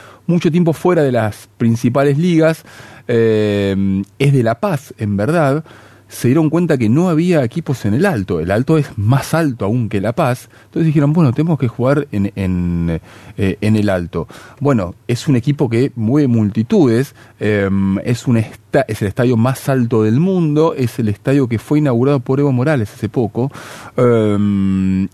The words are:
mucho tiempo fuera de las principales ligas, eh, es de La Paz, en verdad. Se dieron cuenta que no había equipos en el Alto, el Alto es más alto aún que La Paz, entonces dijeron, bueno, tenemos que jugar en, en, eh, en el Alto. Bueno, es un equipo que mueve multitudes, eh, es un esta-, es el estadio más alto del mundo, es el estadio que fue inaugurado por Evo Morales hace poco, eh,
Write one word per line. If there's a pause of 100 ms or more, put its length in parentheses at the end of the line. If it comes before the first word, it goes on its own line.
(280)
mucho
tiempo
fuera
de
las (100)
principales
ligas, (440)
eh, (160)
es
de
La
Paz,
en
verdad. (440)
Se
dieron
cuenta
que
no
había
equipos
en
el
Alto,
el
Alto
es
más
alto
aún
que
La
Paz, (160)
entonces
dijeron,
bueno,
tenemos
que
jugar
en,
en, (380)
eh,
en
el
Alto. (320)
Bueno, (140)
es
un
equipo
que
mueve
multitudes, (240)
eh, (340)
es
un
esta-,
es
el
estadio
más
alto
del
mundo,
es
el
estadio
que
fue
inaugurado
por
Evo
Morales
hace
poco, (460)
eh,